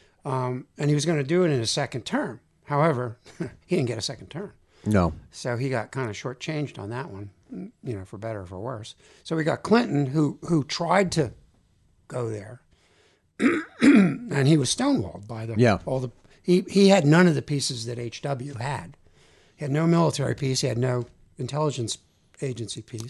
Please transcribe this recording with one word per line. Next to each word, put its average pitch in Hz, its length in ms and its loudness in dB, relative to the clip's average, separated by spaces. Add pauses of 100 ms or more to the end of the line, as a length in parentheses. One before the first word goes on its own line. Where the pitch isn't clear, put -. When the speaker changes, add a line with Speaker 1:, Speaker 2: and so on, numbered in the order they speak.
(220)
Speaker 1:
Um, 127 440 -4 (100)
and 147 140 0
he 147 40 4
was 147 120 0
gonna 156 180 0
do 170 200 2
it 170 60 2
in 135 120 2
a 110 40 -2
second 131 380 -4
term. 165 360 -4 (240)
However, 143 520 0 (220)
<laughs> - 280 -10
he 175 100 -2
didn't 127 120 0
get 113 80 -4
a 107 60 -8
second - 260 -8
term. 196 240 -12 (320)
Speaker 2:
No. 90 300 2 (160)
Speaker 1:
So 120 260 -6
he 131 140 -2
got 117 220 -4
kinda 127 200 -6
shortchanged 135 680 -8
on 107 120 -10
that 127 200 -10
one, 101 200 -14 (200)
you 185 460 -10
know, 95 80 -10
for 101 140 -16
better 107 240 -8
or 90 40 -12
for 90 140 -12
worse. 110 340 -10 (300)
So 165 120 -4
we 160 80 0
got 147 180 -2
Clinton, 202 440 2
who, 143 320 0 (100)
who 165 160 2
tried 175 480 2
to 151 200 0 (760)
go 123 200 -6
there, 107 320 -10 (420)
<clears throat> - 800 -4
and 196 640 4
he 160 120 6
was 131 160 0
stonewalled 113 520 -2
by 113 200 -10
the, 113 100 -6
Speaker 2:
Yeah. 110 300 6
Speaker 1:
all 131 140 -2
the, 127 100 -8 (320)
he, 180 260 4
he 196 200 6
had 190 180 6
none 165 200 8
of 165 80 4
the 135 80 -2
pieces 131 440 -4
that 120 120 -8
H 120 240 -10
W 139 320 -6
had. 127 420 -8 (600)
He 151 80 -8
had 131 80 -2
no 156 140 2
military 151 480 2
piece. 131 260 -2
He 143 60 0
had 120 120 -2
no 123 280 0 (320)
intelligence 135 580 -4 (460)
agency 117 400 -8
piece. 113 280 -10